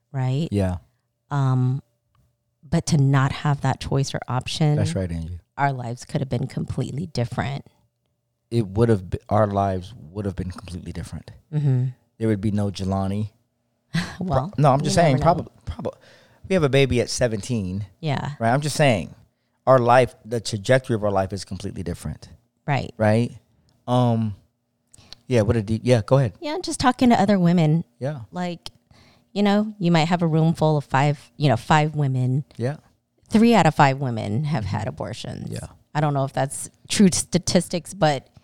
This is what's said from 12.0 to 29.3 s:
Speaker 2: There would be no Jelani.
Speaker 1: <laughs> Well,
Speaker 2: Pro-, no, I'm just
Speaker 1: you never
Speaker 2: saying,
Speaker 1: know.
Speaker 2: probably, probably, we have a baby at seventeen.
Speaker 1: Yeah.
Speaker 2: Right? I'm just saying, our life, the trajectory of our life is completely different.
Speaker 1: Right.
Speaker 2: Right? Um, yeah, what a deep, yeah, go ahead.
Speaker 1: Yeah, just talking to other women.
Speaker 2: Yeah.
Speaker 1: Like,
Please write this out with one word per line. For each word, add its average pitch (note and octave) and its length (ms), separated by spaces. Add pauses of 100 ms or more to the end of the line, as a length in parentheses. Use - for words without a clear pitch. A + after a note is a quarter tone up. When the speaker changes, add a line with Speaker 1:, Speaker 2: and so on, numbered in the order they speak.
Speaker 2:
There A2+ 100
would G2+ 140
be G#2+ 80
no G2+ 200
Jelani. G2 600 (640)
Speaker 1:
<laughs> E3+ 60 (200)
Well, F3+ 300
Speaker 2:
Pro-, - 120
no, D3 80
I'm C#3 120
just D3 140
Speaker 1:
you E3+ 60
never E3 60
Speaker 2:
saying, C#3 80
Speaker 1:
know. D3+ 60
Speaker 2:
probably, D#3+ 300 (120)
probably, - 280 (560)
we F#3+ 60
have F3 80
a C#3+ 60
baby B2+ 320
at - 80
seventeen. G#2 800 (140)
Speaker 1:
Yeah. D3 380
Speaker 2:
Right? A2+ 140
I'm C#3+ 80
just D3 160
saying, B2 380 (520)
our B2+ 120
life, A#2+ 360 (120)
the A2+ 140
trajectory B2+ 540
of G2+ 80
our G#2 80
life F#2+ 220
is F#2+ 140
completely F#2+ 360
different. E2 460 (380)
Speaker 1:
Right. C3+ 320
Speaker 2:
Right? G#2+ 340 (560)
Um, A#2 480 (920)
yeah, B2 140
what A2+ 160
a A2 60
deep, A2 220
yeah, A#2+ 200
go C3+ 140
ahead. B2+ 200
Speaker 1:
Yeah, D#4 240
just E4 160
talking B3+ 320
to A#3 100
other G3+ 180
women. E3+ 440 (160)
Speaker 2:
Yeah. C3+ 220 (100)
Speaker 1:
Like, F3 380 (640)